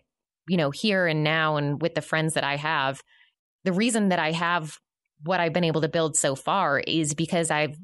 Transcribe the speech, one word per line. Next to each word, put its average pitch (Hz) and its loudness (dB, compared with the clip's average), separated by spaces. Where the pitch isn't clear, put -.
you 175 2
know, 143 2
here 190 0
and 156 0
now 156 2
and 143 -2
with 165 -2
the 151 -2
friends 156 -2
that 135 0
I 143 -2
have, 143 -2
the 185 0
reason 214 2
that 180 2
I 156 0
have 170 -2
what 175 0
I've 165 2
been 175 2
able 156 2
to 156 2
build 160 0
so 143 0
far 156 0
is 156 0
because 165 -2
I've 151 0